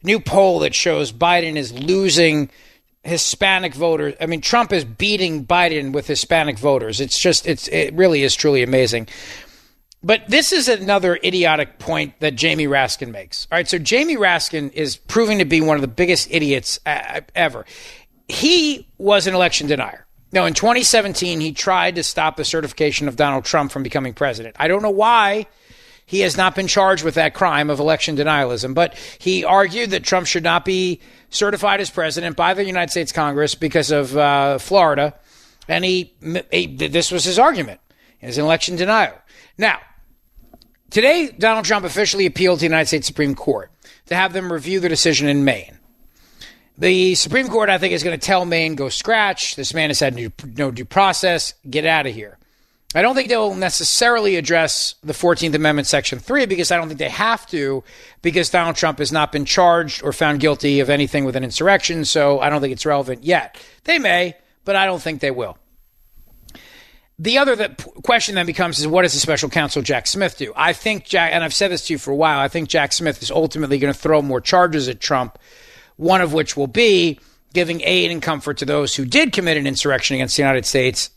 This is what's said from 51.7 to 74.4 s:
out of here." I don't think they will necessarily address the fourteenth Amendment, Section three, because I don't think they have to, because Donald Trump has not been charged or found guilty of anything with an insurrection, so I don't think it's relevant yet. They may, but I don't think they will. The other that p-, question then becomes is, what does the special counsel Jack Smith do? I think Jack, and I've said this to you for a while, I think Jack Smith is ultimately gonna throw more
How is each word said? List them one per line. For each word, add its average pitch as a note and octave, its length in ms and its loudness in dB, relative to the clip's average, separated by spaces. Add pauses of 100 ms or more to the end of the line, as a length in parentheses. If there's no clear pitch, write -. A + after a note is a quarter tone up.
out D#3+ 200 2
of A#2 80 -6
here." G#2+ 220 -16 (600)
I E3+ 60 4
don't B3+ 140 2
think C4 120 -2
they A#3+ 80 2
will G#3 200 0
necessarily G#3 800 0
address E3 640 0
the D3 120 -8
fourteenth E3 400 0
Amendment, D3+ 340 0
Section C3+ 320 -2
three, C4 260 0
because F3+ 240 -2
I F3 60 2
don't E3 100 -2
think D#3 140 -12
they C#3+ 80 -4
have A3 400 -2
to, C#3 340 -4 (400)
because E3+ 280 0
Donald E3+ 260 0
Trump D#3 220 -2
has D3 120 -2
not D3+ 220 0
been D3 120 -2
charged E3+ 600 2
or C#3+ 80 -2
found D3 260 0
guilty C#3+ 400 2
of C3+ 100 2
anything C#3+ 360 0
with C3 100 -2
an C3 80 -2
insurrection, E3 640 0
so C#3+ 340 2
I C#3+ 120 2
don't D3 100 0
think C3+ 120 -2
it's B2+ 140 -6
relevant C3 380 -2
yet. E3 320 0 (260)
They E4 160 2
may, F3+ 380 0 (280)
but G3 120 0
I F#3+ 100 2
don't F3+ 160 -4
think D#3+ 180 -6
they C#3 120 -2
will. A#2 260 -8 (1600)
The A3+ 200 0
other C4+ 180 4
that G#3 220 -4
p-, - 240 -18
question A3+ 340 0
then F3 100 0
becomes E3+ 320 -2
is, D3+ 80 -2
what E3+ 160 4
does F3 120 2
the C#3+ 40 -2
special D3+ 300 -2
counsel D3 340 -2
Jack B2 240 -2
Smith F#3+ 320 -2
do? A#2 160 -8
I D#3+ 180 2
think G#3+ 320 -4
Jack, E3+ 280 0
and E3+ 100 0
I've D#3+ 120 -4
said G3 180 0
this E3 140 -6
to E3 80 -2
you C#3+ 40 -6
for C3+ 140 -6
a C#3 40 -2
while, D3+ 220 2
I C#3 100 0
think D#3+ 200 -6
Jack C#3+ 240 0
Smith D#3 300 -4
is - 80 -6
ultimately C#3 480 0
gonna C#3 160 0
throw D#3 280 2
more C3+ 180 -2